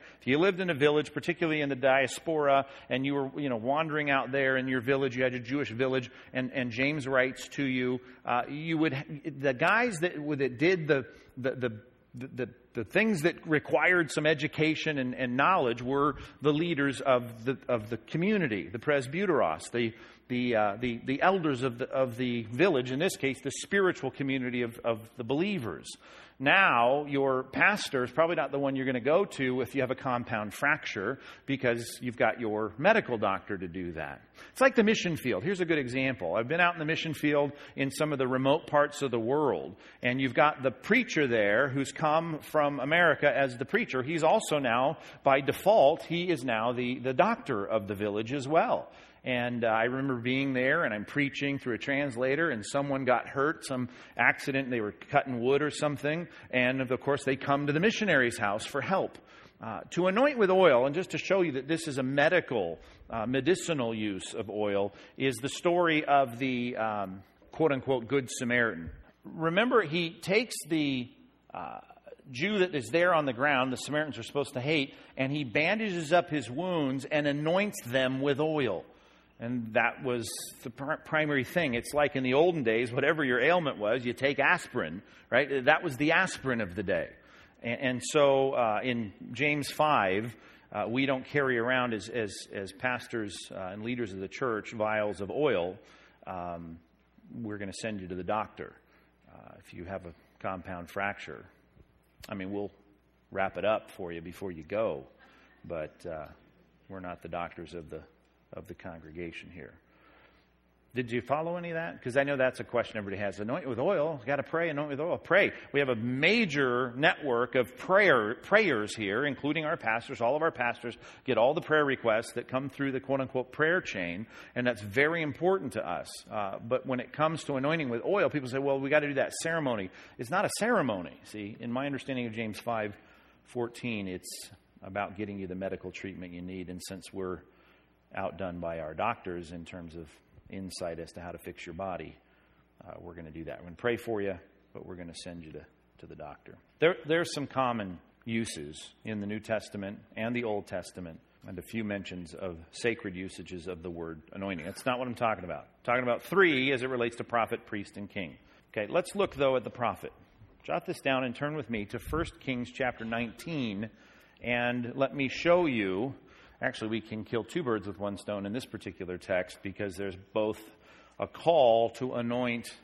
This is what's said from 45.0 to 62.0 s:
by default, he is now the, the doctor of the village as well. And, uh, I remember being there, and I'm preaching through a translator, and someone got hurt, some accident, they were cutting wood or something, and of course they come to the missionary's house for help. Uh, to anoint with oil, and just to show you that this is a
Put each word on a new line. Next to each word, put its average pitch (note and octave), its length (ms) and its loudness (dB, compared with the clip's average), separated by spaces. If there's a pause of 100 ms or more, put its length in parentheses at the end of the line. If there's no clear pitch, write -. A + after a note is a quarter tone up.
by C#3 200 6
default, D#3 640 6
he F3 260 0
is D3 120 0
now A#2 300 2
the, B2 280 -2
the C3 120 -2
doctor C3+ 540 2
of G#2 200 0
the G#2 80 -4
village G#2 380 -2
as C#3 160 -4
well. E3 420 2 (320)
And, A#2+ 440 0
uh, - 20 4
I A2 140 4
remember C3 320 0
being C3 400 0
there, C#3 300 2
and A2+ 100 -2
I'm G#2 100 -6
preaching C#3 540 -2
through B2 160 -4
a G#2+ 40 -4
translator, C#3 720 0
and A2 160 -4
someone C#3 400 -2
got B2 240 4
hurt, D3 380 0
some B2+ 240 -4 (260)
accident, C3+ 540 2
they B2 100 0
were G#2 120 -2 (180)
cutting C3 320 2
wood C3+ 180 4
or D3 100 0
something, D3+ 560 -2 (240)
and B2+ 300 2
of B2+ 80 -2 (140)
course C#3+ 220 2
they C3+ 120 2
come C#3+ 300 0
to C#3+ 80 2
the D#3 60 2
missionary's D3+ 580 2
house G#2+ 260 0
for - 160 -4
help. B2 380 -2 (440)
Uh, G#2+ 180 -8 (100)
to F3 160 0
anoint B3 320 4
with G3 120 6
oil, D#3+ 360 8
and C#3+ 80 0
just F3+ 160 -4
to D#3+ 80 -4
show F#3+ 240 2
you F3 100 0
that C3 160 -4
this D#3+ 180 -2
is C3+ 120 -4
a C3+ 40 0